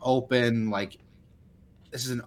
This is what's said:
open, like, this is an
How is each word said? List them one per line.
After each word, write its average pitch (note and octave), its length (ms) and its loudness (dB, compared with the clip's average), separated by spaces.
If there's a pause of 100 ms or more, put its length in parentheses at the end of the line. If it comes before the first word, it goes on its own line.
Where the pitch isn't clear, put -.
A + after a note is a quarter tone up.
open, A#2+ 680 2
like, G2+ 260 -4 (960)
this B2 160 -8
is B2+ 60 -4
an A#2+ 140 -4